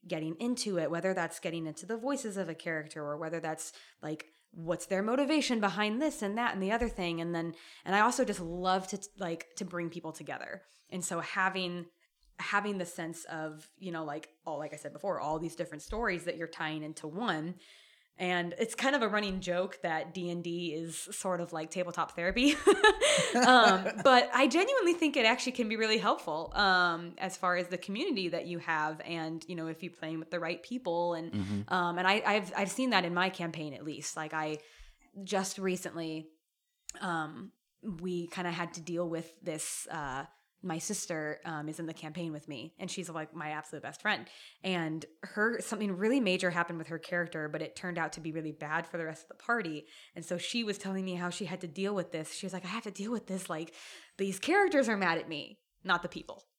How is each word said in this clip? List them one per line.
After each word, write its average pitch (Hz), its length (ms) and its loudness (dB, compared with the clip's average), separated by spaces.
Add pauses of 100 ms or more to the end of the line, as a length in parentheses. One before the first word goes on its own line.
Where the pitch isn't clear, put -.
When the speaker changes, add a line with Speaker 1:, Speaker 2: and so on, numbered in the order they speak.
Speaker 1:
getting 160 300 -4
into 233 420 0
it, 156 120 2
whether 170 220 0
that's 170 280 -2
getting 165 260 -4
into 156 180 -10
the 214 120 -4
voices 233 400 -2
of 185 120 -2
a 165 60 -4
character 156 500 -4
or 147 140 -2
whether 160 220 -4
that's, 160 320 -6 (280)
like, 151 260 -6 (260)
what's 165 340 -2
their 190 160 2
motivation 262 580 4
behind 208 400 2
this 302 220 0
and 208 160 -2
that 240 160 0
and 190 80 0
the 190 100 2
other 233 160 2
thing. 170 320 -2
And 170 140 -2
then, 165 200 -2 (300)
and 180 120 0
I 208 40 6
also 240 240 6
just 196 160 -2
love 185 480 2
to, 196 120 -6 (180)
like, 165 380 -4
to 202 80 -6
bring 175 260 -4
people 165 220 -10
together. 151 500 -8 (280)
And 180 140 -6
so 170 160 -2
having, 180 640 0 (520)
having 202 400 0
the 180 80 -2
sense 165 380 -8
of, 156 440 -8 (100)
you 190 120 -8
know, 165 140 -4
like, 151 260 -8 (160)
all, 151 120 -4
like 151 140 -6
I 151 40 -12
said 143 160 -8
before, 147 280 -2
all 156 200 0
these 165 160 -6
different - 260 -6
stories 208 420 0
that 165 120 -2
you're 165 100 -4
tying 156 380 -4
into 156 240 -10
one. 175 480 -2 (640)
And 175 380 0
it's - 160 0
kind 269 220 2
of 262 60 4
a 220 60 4
running 202 320 0
joke 180 420 -2
that 160 300 0
D 175 180 -4
and 170 120 -2
D 170 320 -2
is 165 220 -6 (160)
sort 185 280 -2
of 170 120 -4
like 160 180 -4
tabletop 175 460 -2
therapy. 240 440 4
<laughs> - 60 4 (680)
Um, 226 500 10 (120)
Speaker 2:
<laughs> 208 80 -6
Speaker 1:
but 247 280 10
I 262 140 6
genuinely 359 480 4
think 311 220 2
it - 100 6
actually 247 260 4
can 240 160 0
be 220 80 0
really 220 220 4
helpful, 175 580 0
um, 180 640 4
as 180 180 -4
far 180 200 2
as 180 120 0
the 180 80 -4
community 202 520 -2
that 160 180 -2
you 170 120 -4
have 156 460 0
and, 160 440 -6
you 180 60 -6
know, 165 120 -4
if 160 160 -8
you're - 100 -10
playing 160 280 -6
with 156 100 -10
the 175 100 -2
right 170 220 -4
people. 175 520 -2
And, 165 180 -6
Speaker 2:
Mm-hmm. 104 280 -2 (140)
Speaker 1:
um, 175 240 2
and 185 100 2
I, 208 160 4
I've, 202 320 2
I've 196 140 0
seen 254 200 0
that 190 140 6
in 170 100 0
my 180 140 4
campaign, 165 460 -6
at 117 100 -12
least. 147 320 -8
Like, 156 180 -6
I 156 240 -2 (640)
just 190 340 -2
recently, 165 720 -4 (680)
um, 165 520 -4 (300)
we 175 460 -4
kinda 180 220 -4
had 170 240 -4
to 170 60 -10
deal 170 280 -2
with 165 340 -6
this, - 480 -6
uh, 139 340 -4 (360)
my 170 180 -4
sister, 160 680 -4
um, 156 240 -4
is 156 100 -8
in 170 80 -6
the 160 80 -6
campaign 160 380 -6
with 147 160 -10
me, 147 320 -10
and 185 100 -8
she's, 175 180 -6
like, 160 240 -6
my 156 180 -6
absolute 151 300 -8
best 127 220 -10
friend. 202 240 0 (380)
And 165 420 0 (160)
her, 214 380 0
something 202 360 -2
really 220 220 4
major 185 320 4
happened 170 280 0
with 160 100 -8
her 165 100 -6
character, 165 500 -2
but 156 140 -4
it 151 140 -8
turned 175 200 -6
out 160 180 -2
to 165 60 -12
be 156 120 -6
really 160 180 -4
bad 156 340 -4
for - 140 -8
the 165 60 -2
rest 156 180 -8
of - 60 -20
the - 60 -16 (100)
party. 170 420 -2 (300)
And 170 80 -10
so 180 120 -2
she 233 280 -2
was 202 120 0
telling 190 280 -2
me 190 100 -4
how 180 160 -2
she 175 140 -4
had 185 160 -6
to 180 80 -8
deal 190 260 -2
with 180 160 -2
this. 156 240 -6
She - 100 -10
was 180 80 -4
like, 180 120 -6
"I 180 40 -6
have 220 140 -4
to 214 80 -6
deal 202 220 -4
with 233 160 -4
this. 185 200 -4
Like, 165 240 -4 (440)
these 196 240 -2
characters 311 480 6
are 226 80 2
mad 175 220 2
at - 100 -6
me, 151 320 -8 (240)
not 180 180 4
the 165 60 -4
people." - 340 -10 (160)